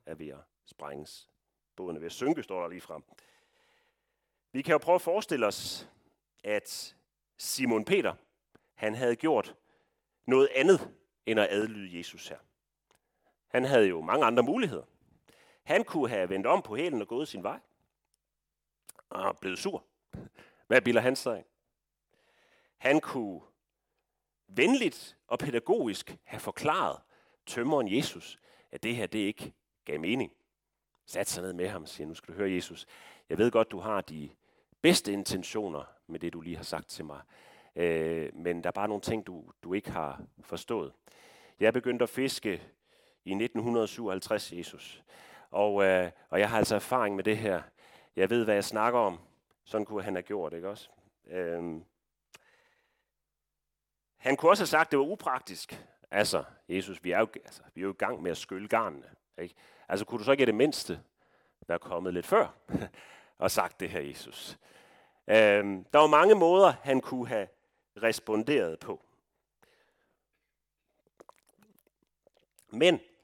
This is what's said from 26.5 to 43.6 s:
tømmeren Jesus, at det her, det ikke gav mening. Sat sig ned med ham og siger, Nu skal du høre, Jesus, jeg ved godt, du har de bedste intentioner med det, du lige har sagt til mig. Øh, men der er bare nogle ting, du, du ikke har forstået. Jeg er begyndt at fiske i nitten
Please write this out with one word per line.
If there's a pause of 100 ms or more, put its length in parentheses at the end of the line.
tømmeren
Jesus, (320)
at
det
her,
det
ikke (320)
gav
mening. (760)
Sat
sig
ned
med
ham
og
siger,
Nu
skal
du
høre,
Jesus, (420)
jeg
ved
godt,
du
har
de (520)
bedste
intentioner (240)
med
det,
du
lige
har
sagt
til
mig. (540)
Øh,
men
der
er
bare
nogle
ting,
du, (120)
du
ikke
har (200)
forstået. (640)
Jeg
er
begyndt
at
fiske (680)
i
nitten